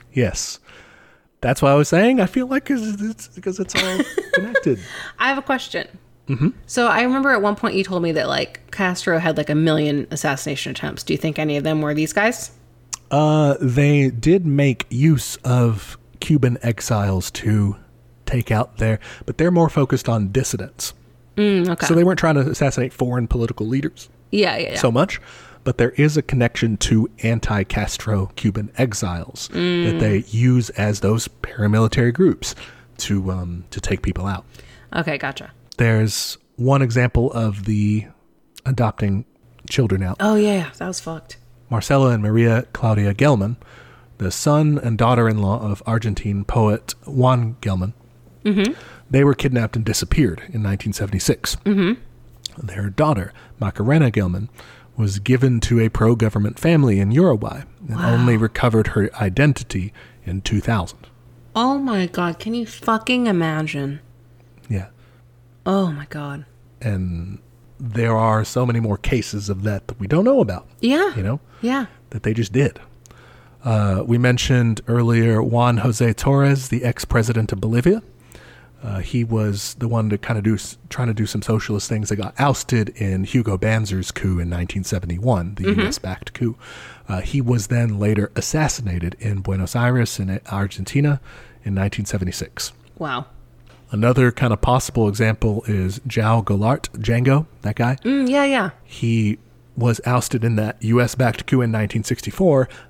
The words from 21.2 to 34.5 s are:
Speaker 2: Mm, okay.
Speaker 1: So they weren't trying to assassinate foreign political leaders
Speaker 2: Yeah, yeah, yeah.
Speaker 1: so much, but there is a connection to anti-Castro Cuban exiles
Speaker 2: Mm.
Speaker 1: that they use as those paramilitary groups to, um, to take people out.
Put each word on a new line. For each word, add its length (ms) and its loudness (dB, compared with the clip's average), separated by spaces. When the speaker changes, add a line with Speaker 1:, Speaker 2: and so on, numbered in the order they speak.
Speaker 2:
Mm, 320 2
okay. 200 -2
Speaker 1:
So 80 4
they 80 6
weren't 160 2
trying 160 2
to 60 4
assassinate 520 0
foreign 340 -2
political 380 -2
leaders 420 -4
Speaker 2:
Yeah, 260 2
yeah, 180 -4
yeah. 60 -6
Speaker 1:
so 120 2
much, 280 0
but 160 -2
there 120 4
is 240 2
a 60 2
connection 560 0
to 320 2
anti-Castro 1120 -2
Cuban 420 -2
exiles 720 -4
Speaker 2:
Mm. 420 0
Speaker 1:
that 80 -2
they 180 2
use 420 2
as 300 -2
those 260 0
paramilitary 720 2
groups 400 2
to, 320 -2
um, 400 -8
to 100 -10
take 220 -2
people 240 -2
out. 180 -6